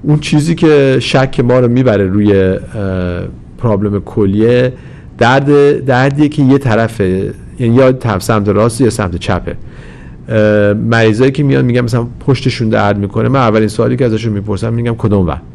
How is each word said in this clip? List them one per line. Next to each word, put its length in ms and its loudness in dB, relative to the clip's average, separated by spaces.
اون 160 2
چیزی 360 0
که 460 4
شک 400 0
ما 180 2
رو 100 2
می‌بره 380 2
روی، 260 2
اه، 260 2
پرابلم 420 -2
کلیه، 720 0
درد، 680 2
دردیه 440 2
که 140 -2
یه 160 4
طرفه، 720 0
یعنی 160 0
یا 180 4
طرف 300 -2
سمت 260 0
راست 320 0
یا 100 4
سمت 260 -4
چپه. 380 -4
اه، 440 2
مریضایی 580 2
که 120 -2
میان 220 2
می‌گن 160 0
مثلاً 260 -2
پشتشون 480 -2
درد 300 0
می‌کنه، 300 -2
من 120 0
اولین 280 2
سوالی 280 -2
که 80 0
ازشون 280 -2
می‌پرسم 400 -4
می‌گم 260 -2
کدوم 280 0
ور؟ 140 -4